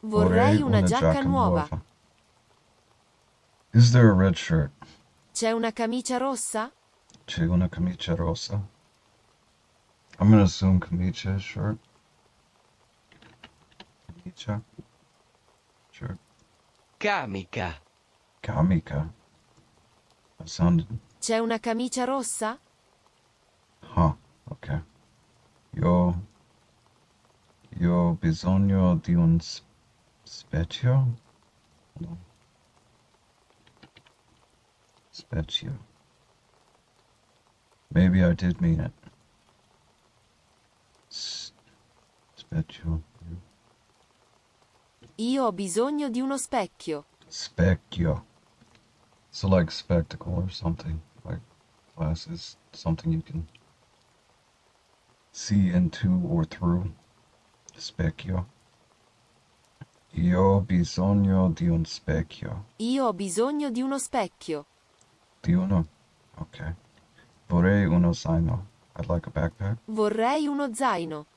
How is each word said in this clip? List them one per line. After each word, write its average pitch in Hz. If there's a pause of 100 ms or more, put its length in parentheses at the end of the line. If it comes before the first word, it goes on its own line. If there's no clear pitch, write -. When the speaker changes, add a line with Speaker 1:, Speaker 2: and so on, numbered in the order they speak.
Speaker 1:
Vorrei 90
Speaker 2:
Vorrei 98
Speaker 1:
una 101
Speaker 2:
una 98
Speaker 1:
giacca 80
Speaker 2:
giacca -
Speaker 1:
nuova. 175
Speaker 2:
nuova. - (1900)
Is 117
there 120
a 101
red 92
shirt? 76 (640)
Speaker 1:
C'è 220
una 226
camicia 240
rossa? 247 (540)
Speaker 2:
C'è -
una 87
camicia 90
rossa? 85 (1600)
I'm 101
gonna 107
assume 92
camicia 90
shirt. 104 (2250)
Camicia. 165 (1300)
Shirt. - (800)
Speaker 3:
Camica. 101 (680)
Speaker 2:
Camica. 143 (1300)
That 80
sounded 85 (340)
Speaker 1:
C'è 226
una 226
camicia 240
rossa? 247 (1400)
Speaker 2:
Huh, 80 (360)
ok. 73 (920)
Io, 87 (1600)
io 87
ho 87
bisogno 92
di 87
un 85
s-, - (600)
specchio? 123 (840)
No. 85 (3000)
Specchio. - (2250)
Maybe 92
I 87
did 87
mean 82
it. 80 (2250)
S-, - (800)
specchio. 85 (2250)
Speaker 1:
Io 254
ho 220
bisogno 226
di 233
uno 269
specchio. 175 (240)
Speaker 2:
Specchio. - (1040)
So, -
like, 90
spectacle -
or 90
something. 82 (240)
Like, 85 (560)
glasses. 82 (160)
Something 165
you 160
can 85 (1900)
see 98
into 90
or 82
through. 90 (840)
Specchio. 90 (1700)
Io 90
ho 98
bisogno 95
di 85
un 82
specchio. 82 (140)
Speaker 1:
Io 254
ho 220
bisogno 226
di 233
uno 269
specchio. 175 (760)
Speaker 2:
Di -
uno? 92 (520)
Ok. 80 (760)
Vorrei 95
uno 85
zaino. 82 (300)
I'd -
like 85
a -
backpack. 98
Speaker 1:
Vorrei 220
uno 285
zaino. 170 (100)